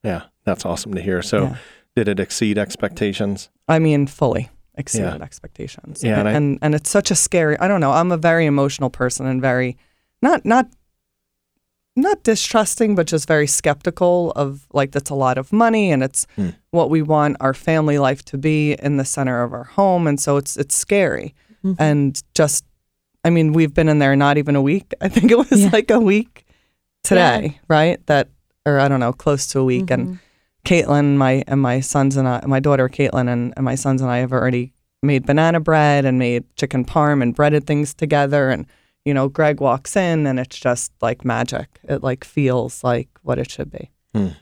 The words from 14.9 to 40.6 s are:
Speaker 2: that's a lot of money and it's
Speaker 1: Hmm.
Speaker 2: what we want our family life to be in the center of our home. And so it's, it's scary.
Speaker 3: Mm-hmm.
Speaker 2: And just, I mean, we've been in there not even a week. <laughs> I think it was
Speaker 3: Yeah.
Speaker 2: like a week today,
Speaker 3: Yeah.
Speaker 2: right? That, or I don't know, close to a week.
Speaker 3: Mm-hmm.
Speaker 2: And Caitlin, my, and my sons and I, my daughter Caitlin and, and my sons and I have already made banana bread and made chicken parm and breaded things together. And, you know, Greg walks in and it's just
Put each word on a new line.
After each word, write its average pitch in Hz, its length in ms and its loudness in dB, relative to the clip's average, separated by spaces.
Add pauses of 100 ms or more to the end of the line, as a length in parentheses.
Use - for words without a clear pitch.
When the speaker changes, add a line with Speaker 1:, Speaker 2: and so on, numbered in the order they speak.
Speaker 2:
that's 139 180 -6
a 143 60 -6
lot 127 220 0
of 131 140 -6
money 220 400 2
and 135 120 2
it's - 220 -4 (100)
Speaker 1:
Hmm. 95 140 -4 (220)
Speaker 2:
what 165 180 2
we 160 120 2
want 147 400 2
our 135 120 0
family 151 460 0
life 139 260 0
to - 120 -12
be 151 360 0
in 143 240 -2
the 135 80 -2
center 127 380 -4
of 120 100 -6
our 120 120 -12
home. 185 420 2
And 143 120 0
so 143 180 0
it's, - 180 -4
it's - 200 -4
scary. 175 600 -2 (280)
Speaker 3:
Mm-hmm. 190 180 -2
Speaker 2:
And 147 420 2 (120)
just, 151 280 0 (600)
I 165 40 4
mean, 160 240 4
we've 160 200 2
been 156 160 2
in 151 100 4
there 139 160 4
not 143 220 2
even 147 180 0
a 139 60 2
week. 151 360 -2
<laughs> - 40 -10
I 190 80 -2
think 196 220 2
it 233 60 8
was 247 260 4
Speaker 3:
Yeah. 196 100 4
Speaker 2:
like 220 180 2
a 220 80 6
week 214 460 0 (580)
today, 180 380 4 (140)
Speaker 3:
Yeah. - 120 -20
Speaker 2:
right? 160 400 2
That, 143 220 2 (360)
or 143 140 2
I 139 80 4
don't 139 140 0
know, 120 120 0
close 143 340 -2
to 135 120 -4
a 131 60 2
week. 131 220 0
Speaker 3:
Mm-hmm. 135 60 0 (180)
Speaker 2:
And 185 80 -14 (460)
Caitlin, 143 500 2
my, 135 320 2
and 139 140 0
my 127 180 0
sons 135 380 0
and 131 100 0
I, 123 180 -4
my 135 140 0
daughter 135 300 2
Caitlin 127 420 -2
and, 120 240 -4
and 135 100 -4
my 127 100 -2
sons 131 260 -2
and 131 100 -2
I 123 60 -2
have 127 160 -2
already 123 400 -2 (280)
made 135 240 0
banana 160 340 2
bread 151 460 2
and 127 140 2
made 120 240 0 (140)
chicken 135 280 -2
parm 147 360 2
and 120 120 0
breaded 147 320 2
things 147 280 -2
together. 143 560 0
And, 92 160 -2 (400)
you 143 80 0
know, 135 160 0
Greg 147 320 0
walks 135 340 -2
in 165 320 0
and 131 120 -2
it's - 200 -8
just 123 320 -2 (100)